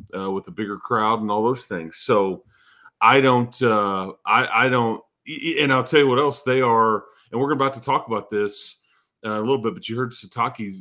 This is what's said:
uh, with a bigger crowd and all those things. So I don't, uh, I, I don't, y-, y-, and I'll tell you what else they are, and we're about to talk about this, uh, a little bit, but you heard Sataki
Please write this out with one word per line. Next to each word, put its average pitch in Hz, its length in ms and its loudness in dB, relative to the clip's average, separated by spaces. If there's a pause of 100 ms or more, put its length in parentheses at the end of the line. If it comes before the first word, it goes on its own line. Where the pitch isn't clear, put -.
(180)
uh, 95 140 -4
with 95 160 -6
a 92 40 -16
bigger 101 260 -8
crowd 110 440 0
and 107 100 -2
all 107 120 0
those 123 220 -2
things. 85 320 -10
So 95 460 0 (560)
I 123 220 6
don't, 123 400 2
uh, 101 520 0 (120)
I, 117 400 2
I 131 40 2
don't, 120 320 0 (240)
y-, 156 180 -12
y-, 160 180 -2
and 139 100 2
I'll 131 120 2
tell 151 160 4
you 143 80 6
what 127 120 4
else 143 240 0
they 131 180 2
are, 113 440 2 (260)
and 117 80 -4
we're 139 120 0
about 135 240 0
to 117 60 -14
talk - 260 -2
about 104 220 -4
this, 104 520 -4 (440)
uh, 107 140 -4
a - 0 -
little 127 200 0
bit, 110 140 -4
but 90 140 -14
you 113 100 -8
heard 123 140 -4
Sataki 113 680 -6